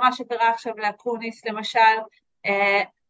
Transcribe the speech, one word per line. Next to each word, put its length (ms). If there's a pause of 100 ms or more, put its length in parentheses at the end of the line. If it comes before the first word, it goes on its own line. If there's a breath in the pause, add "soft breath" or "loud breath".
מה 100
שקרה 380
עכשיו 260
לאקוניס 720
למשל. 520 (480)
אה, 360 (280)